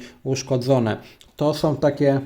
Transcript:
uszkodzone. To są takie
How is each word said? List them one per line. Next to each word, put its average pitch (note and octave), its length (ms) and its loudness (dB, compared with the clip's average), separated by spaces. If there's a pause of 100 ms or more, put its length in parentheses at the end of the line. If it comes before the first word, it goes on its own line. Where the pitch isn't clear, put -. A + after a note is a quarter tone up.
(240)
uszkodzone. B2+ 760 0 (380)
To D3 180 0
są D3+ 220 0
takie C#3 500 2